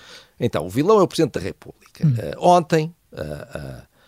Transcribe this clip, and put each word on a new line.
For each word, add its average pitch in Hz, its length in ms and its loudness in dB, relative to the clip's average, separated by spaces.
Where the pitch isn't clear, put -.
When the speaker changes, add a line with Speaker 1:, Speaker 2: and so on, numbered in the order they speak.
Speaker 1:
Então, 95 260 -2
o 90 40 -10
vilão 160 300 2
é 190 40 6
o 160 40 4
Presidente 151 260 -2
da 87 80 -8
República. - 640 -8
Speaker 2:
Uhum. 143 120 4
Speaker 1:
Eh, 82 220 -6
ontem, 170 540 2
eh, - 420 -10
eh, 67 260 -12